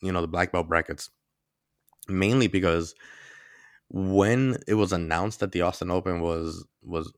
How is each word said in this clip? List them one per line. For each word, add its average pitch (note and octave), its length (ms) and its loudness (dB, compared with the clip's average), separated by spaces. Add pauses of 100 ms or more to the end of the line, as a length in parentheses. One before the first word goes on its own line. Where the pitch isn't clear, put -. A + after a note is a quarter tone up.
you F#2+ 100 -4
know, F2+ 120 0
the E2 60 -4
black F2 220 -2
belt E2+ 180 -2
brackets. E2 420 -4 (1000)
Mainly G2+ 400 4
because E2+ 460 0 (920)
when G2+ 800 2
it G#2 80 0
was G2+ 180 2
announced F2 460 -2
that F#2+ 140 -4
the F2 100 0
Austin F2+ 280 -2
Open F2+ 300 -2
was, E2 460 -4 (160)
was, D#2+ 360 -6